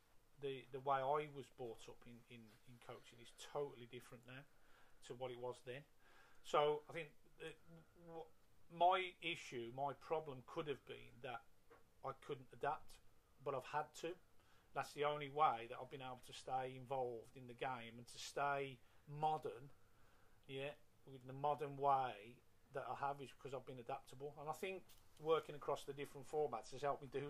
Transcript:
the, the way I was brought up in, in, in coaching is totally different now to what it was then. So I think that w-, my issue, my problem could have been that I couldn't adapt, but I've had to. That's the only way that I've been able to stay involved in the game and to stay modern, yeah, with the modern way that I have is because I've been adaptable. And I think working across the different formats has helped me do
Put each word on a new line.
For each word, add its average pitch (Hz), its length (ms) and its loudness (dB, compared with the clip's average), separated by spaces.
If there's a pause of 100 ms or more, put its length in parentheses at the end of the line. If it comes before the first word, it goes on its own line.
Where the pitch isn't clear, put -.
(420)
the, 135 320 -4
the 131 80 -4
way 135 180 6
I 147 320 4
was 139 240 -10
brought - 320 -8
up 113 160 -16
in, 120 240 -14
in, 120 140 -14 (260)
in 127 160 -16
coaching 113 380 -12
is 120 100 -16 (220)
totally 131 340 -2
different 120 400 -12
now 131 160 -12 (640)
to 131 60 -6
what 123 180 -4
it 120 80 -8
was 123 240 -4
then. 131 240 -10 (560)
So 151 460 6
I - 20 -12
think 151 160 -6 (320)
that 160 160 -8 (480)
w-, 165 240 -10 (420)
my 175 320 10 (220)
issue, 131 520 -2
my 139 180 0 (120)
problem 147 400 0
could 156 220 -2
have 135 180 -2
been 120 380 -12
that 123 180 -4 (640)
I 131 60 0 (140)
couldn't 131 280 -6
adapt, 143 460 0 (440)
but 139 120 4
I've - 160 0
had 147 180 4 (120)
to. 165 80 2 (640)
That's 135 180 0
the 143 120 4
only 147 240 4
way 135 400 6
that 120 120 -6
I've 123 80 -8
been 131 160 -8
able 127 220 -8
to - 60 -12
stay 131 440 -2
involved 123 580 -2
in 127 120 -12
the 120 100 -10
game 120 400 -2
and 120 100 -12
to - 120 -12
stay 139 580 2 (320)
modern, 147 640 0 (720)
yeah, 139 300 -4 (340)
with 127 140 -12
the 131 80 -8
modern 143 440 2
way 127 600 6 (380)
that 127 100 -2
I 123 220 -2
have 139 160 -2
is 117 100 -10
because 135 220 -8
I've 123 100 -4
been 131 140 -10
adaptable. 135 600 -6
And 143 80 -6
I 156 60 -2
think 190 300 -4 (360)
working 151 360 4
across 143 280 0
the 143 80 -6
different 139 380 -6
formats 143 420 2
has 127 100 -6
helped 139 200 2
me 135 100 -10
do 135 180 0